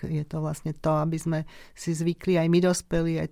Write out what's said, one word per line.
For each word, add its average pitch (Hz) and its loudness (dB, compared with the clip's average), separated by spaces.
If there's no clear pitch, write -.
je 156 -4
to 160 -8
vlastne 156 -6
to, 156 0
aby 160 -2
sme 160 -2
si 170 -4
zvykli 170 0
aj 160 4
my 170 6
dospelí, 165 0
aj 156 -4